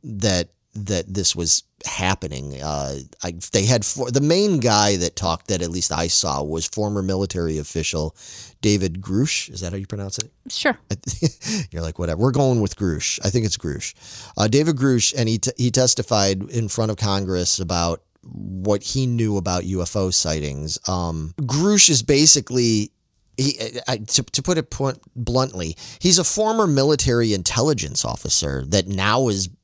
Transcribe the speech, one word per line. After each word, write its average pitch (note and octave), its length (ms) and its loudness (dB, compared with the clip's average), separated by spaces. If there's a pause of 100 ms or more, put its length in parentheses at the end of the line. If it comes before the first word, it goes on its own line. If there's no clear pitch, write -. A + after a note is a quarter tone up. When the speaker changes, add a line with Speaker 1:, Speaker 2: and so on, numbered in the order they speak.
Speaker 1:
that, G2 460 0 (260)
that G2 380 -4
this G2 220 0
was E2+ 280 0 (220)
happening. C#2+ 760 -4
Uh, C#2+ 380 -4 (240)
I, F2 100 -6 (180)
they G2 140 4
had A2+ 200 4
four, B2 240 -4
the C3 120 2
main F3 380 4
guy G#2 380 4
that F2 200 -2
talked E2 320 -2
that F#2 120 0
at E2+ 80 -2
least E2+ 220 -2
I E2 160 -2
saw C#2 340 0
was D#2 240 -4
former G#2 380 -4
military F2+ 540 -2
official D#2 580 -4 (460)
David F#2+ 400 0
Grush. G#2 500 -2
Is F2 100 -10
that F2 120 -6
how G2+ 40 -6
you G2 80 -8
pronounce G2+ 320 -8
it? - 140 -14 (180)
Speaker 2:
Sure. - 280 -2 (480)
Speaker 1:
<laughs> G#3 460 -4
You're E2 120 -8
like, E2 160 -8
"Whatever. E2 220 -2
We're C3 100 4
going B2+ 300 2
with G2+ 160 -2
Grush." E2+ 460 -2
I G2 60 2
think A2 160 0
it's G2 120 -2
Grush. - 360 -6 (440)
Uh, G#2 100 2
David D3 300 4
Grush, B2+ 380 2
and A#2+ 140 0
he A2+ 100 0
t-, - 180 -2
he B2 140 2
testified G#2+ 760 2
in A2+ 200 -2
front A2 200 -2
of G#2 80 -4
Congress F#2+ 640 0
about E2+ 420 -2 (220)
what G2 580 -2
he C3 240 -2
knew A#2 320 2
about F2+ 280 0
U F#2 160 -2
F - 160 -4
O F#2+ 120 2
sightings. D2+ 800 -2
Um, E2+ 540 -4
Grush E3 480 4
is C3+ 120 4
basically, B2 920 4 (460)
he, C3+ 220 -2 (280)
I, C3 100 -2
to, A2 260 0
to - 180 -4
put F3+ 160 0
it - 140 -4
point C3+ 280 -2 (160)
bluntly, A#2+ 600 -2 (240)
he's F3+ 180 6
a F3+ 60 4
former G#3+ 420 2
military C3+ 680 4
intelligence A#2 720 0
officer C2+ 640 -2
that F#2 180 0
now G#2 400 2
is F#2+ 220 -2 (140)